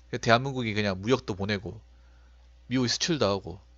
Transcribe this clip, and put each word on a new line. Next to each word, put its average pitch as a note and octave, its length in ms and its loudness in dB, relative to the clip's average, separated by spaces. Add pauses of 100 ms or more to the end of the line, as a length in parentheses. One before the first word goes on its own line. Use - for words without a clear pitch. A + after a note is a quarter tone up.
(220)
대한민국이 B2 520 2
그냥 G2+ 280 0
무역도 A#2 340 0
보내고 G2 460 -4 (840)
미국에 B2 200 0
수출도 C3+ 400 0
하고 F#2+ 320 -4 (180)